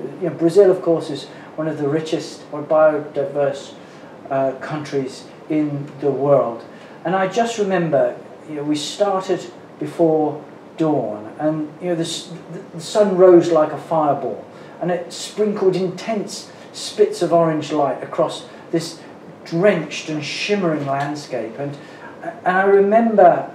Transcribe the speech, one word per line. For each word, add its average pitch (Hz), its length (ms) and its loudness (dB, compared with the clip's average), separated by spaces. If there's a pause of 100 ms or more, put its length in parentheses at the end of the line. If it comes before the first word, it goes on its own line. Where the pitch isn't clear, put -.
(200)
You 175 100 -2
know, 156 40 -10
Brazil, 180 360 6
of 180 120 0
course, 165 280 0
is 135 160 -10 (300)
one 160 120 -4
of 143 100 -6
the 143 100 -2
richest - 540 -4 (100)
or 147 100 -8
biodiverse, 143 1120 0 (560)
uh, 135 300 0
countries 143 640 -6 (240)
in 147 380 -2 (140)
the 143 100 2
world. 127 540 2 (400)
And 175 100 -2
I 190 140 0
just 233 300 -2
remember, 165 580 0 (320)
you 151 80 -10
know, 147 80 -6
we 151 120 0
started 190 640 -2 (380)
before 156 640 0 (340)
dawn, 113 640 -2
and, 156 420 -2
you 180 80 -6
know, 175 60 0
the 160 80 -2
s-, - 300 -8 (420)
the 165 60 -12
sun 202 360 2
rose 175 340 10
like 151 220 2
a 143 60 -8
fireball, 139 680 -2 (360)
and 175 100 -2
it - 220 -4
sprinkled 196 640 0
intense 190 760 -6 (220)
spits - 500 0
of 165 100 0
orange 160 400 2
light 143 300 0
across - 440 -4 (240)
this - 300 -4 (440)
drenched 170 640 0
and 151 160 -6
shimmering 165 600 -2
landscape. 139 760 -6
And, 143 180 -8 (680)
and 185 120 0
I 190 80 2
remember, 202 920 6